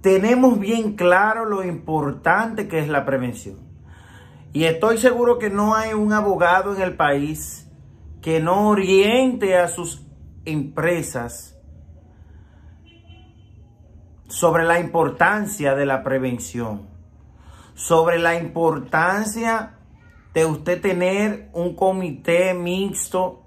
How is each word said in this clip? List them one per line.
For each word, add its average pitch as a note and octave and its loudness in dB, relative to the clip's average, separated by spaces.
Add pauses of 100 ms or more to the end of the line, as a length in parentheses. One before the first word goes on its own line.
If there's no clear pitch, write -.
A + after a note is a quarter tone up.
Tenemos A3 4
bien G#3 -2
claro G#3 2
lo G3 -4
importante F3 -4
que D#3+ -4
es D3+ -6
la C#3+ -2
prevención. A#2+ -6 (920)
Y D#3 0
estoy F#3+ 2
seguro A#3+ 4
que G#3 -2
no G#3 2
hay A3 -2
un G#3+ 0
abogado F#3+ 2
en F#3+ -4
el F#3 -4
país D3 -2 (500)
que D#3+ 0
no F#3+ 2
oriente G3+ 4
a F3 4
sus - -10 (420)
empresas D#3 -6 (2750)
sobre E3 2
la E3 4
importancia E3+ 0
de C#3+ 0
la C3 -2
prevención, A#2+ -6 (880)
sobre E3+ 2
la E3+ 2
importancia F#3+ -2 (560)
de D#3+ 2
usted E3+ -2
tener G3 -2
un E3+ -6
comité F3+ 0
mixto F#3 -4